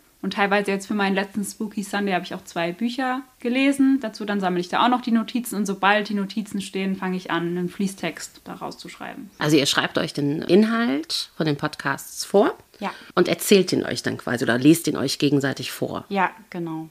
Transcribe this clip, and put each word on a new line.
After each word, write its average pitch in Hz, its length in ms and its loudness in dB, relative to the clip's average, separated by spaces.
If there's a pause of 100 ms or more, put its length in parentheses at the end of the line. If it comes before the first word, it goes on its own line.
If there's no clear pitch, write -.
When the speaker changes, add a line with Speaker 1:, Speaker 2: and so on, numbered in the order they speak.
(220)
Speaker 1:
Und 190 120 -4
teilweise 202 360 2
jetzt 196 160 -2
für 220 80 -4
meinen 196 200 2
letzten 196 300 -2
Spooky 208 380 -6
Sunday 202 300 -2
habe 175 140 0
ich - 80 -10
auch 185 100 -12
zwei 170 280 -4
Bücher 254 500 -4 (180)
gelesen. 269 640 4
Dazu 220 240 -8
dann 208 140 0
sammle 180 200 2
ich 175 80 -4
da - 160 2
auch 240 60 6
noch 247 100 2
die 240 120 -4
Notizen 233 440 0
und 208 100 0
sobald 202 440 2
die 208 40 -2
Notizen 202 460 -4
stehen, 190 360 -4
fange 185 200 -2
ich 180 140 -8
an, 170 260 -2
einen 175 140 -2
Fließtext - 760 -6
daraus 175 320 -12
zu - 140 -18
schreiben. - 480 -14
Speaker 2:
Also 151 180 4
ihr 135 100 6
schreibt - 300 0
euch 165 160 -2
den 143 300 -2
Inhalt 226 920 2
von 160 100 -2
den 147 100 0
Podcasts - 680 -6
vor? 240 280 4 (280)
Speaker 3:
Ja. 190 100 -6 (240)
Speaker 2:
Und 180 140 4
erzählt - 460 4
ihn - 100 2
euch - 180 -6
dann 113 140 -2
quasi 120 280 -4
oder 113 120 2
lest 151 320 6
ihn - 80 0
euch 123 220 -2
gegenseitig 139 520 0
vor? - 380 -6
Speaker 3:
Ja, 190 220 0 (180)
genau. 160 420 -8